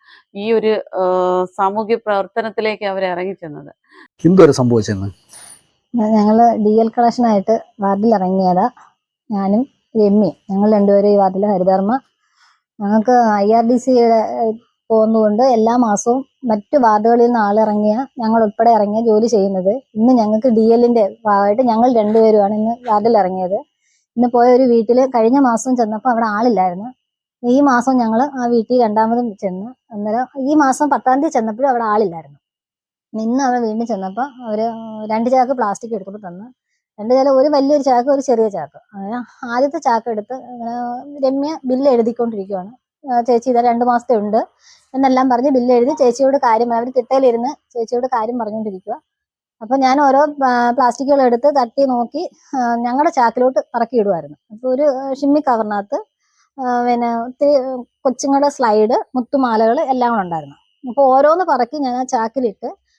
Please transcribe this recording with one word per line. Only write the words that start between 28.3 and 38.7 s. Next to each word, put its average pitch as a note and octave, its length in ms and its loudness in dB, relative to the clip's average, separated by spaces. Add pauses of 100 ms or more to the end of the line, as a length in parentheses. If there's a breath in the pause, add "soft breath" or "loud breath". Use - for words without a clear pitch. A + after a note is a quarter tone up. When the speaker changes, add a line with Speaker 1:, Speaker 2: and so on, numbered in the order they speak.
Speaker 3:
വീട്ടിൽ A#3+ 360 0
രണ്ടാമതും A3+ 540 -2
ചെന്ന്, G3+ 560 -12
അന്നേരം G#3+ 340 -6 (120)
ഈ C4+ 160 -2
മാസം C#4+ 360 2
പത്താം C4 300 0
തീയതി D#4 120 -2
ചെന്നപ്പോഴും A#3 360 -2
അവിടെ A#3+ 160 0
ആളില്ലായിരുന്നു. E3+ 540 -2 (840)
ഇന്ന് B3 220 -2
അവൾ B3 140 0
വീണ്ടും A3+ 280 -4
ചെന്നപ്പോ G3 360 -6
അവര് A#3 480 -6 (360)
രണ്ട് A3+ 240 -2
ചാക്ക് C4 220 2
പ്ലാസ്റ്റിക് A3+ 420 -6
എടുത്തിട്ട് G3+ 320 -12
തന്നു. G3 280 -18 (460)
രണ്ട് A3+ 140 0
ചാക്ക്, C4+ 160 2
ഒരു C4+ 180 4
വലിയൊരു C#4+ 340 2
ചാക്ക്, B3+ 280 0
ഒരു C#4 100 0
ചെറിയ A3+ 280 0
ചാക്ക്. E3+ 320 -10 (140)